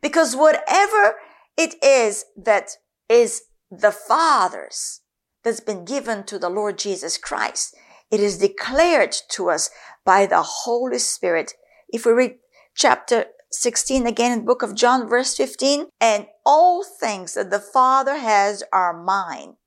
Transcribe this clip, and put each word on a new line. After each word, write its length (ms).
Because 340
whatever 800
it 280
is 420
that 420
is 360
the 220
Father's 1080
that's 160
been 260
given 380
to 160
the 100
Lord 280
Jesus 400
Christ, 580
it 100
is 180
declared 800
to 200
us 200
by 220
the 160
Holy 580
Spirit. 540
If 160
we 60
read 240
chapter 520
sixteen 560
again 260
in 80
the 60
book 160
of 140
John, 320
verse 280
fifteen, 520
"And 260
all 380
things 500
that 160
the 100
Father 580
has 540
are 220
mine. 640